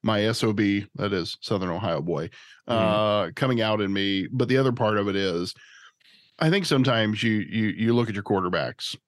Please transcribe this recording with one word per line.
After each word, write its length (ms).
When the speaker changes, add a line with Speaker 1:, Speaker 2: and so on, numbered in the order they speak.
Speaker 1:
my 220
S 180
O 100
B, 320
that 180
is 280
Southern 280
Ohio 320
boy, 280
Speaker 2:
Mm-hmm. 20
Speaker 1:
uh, 60
coming 260
out 200
in 100
me. 400
But 180
the 80
other 140
part 280
of 80
it 80
is, 400
I 140
think 160
sometimes 560
you, 80
you, 380
you 260
look 120
at 60
your 100
quarterbacks. 720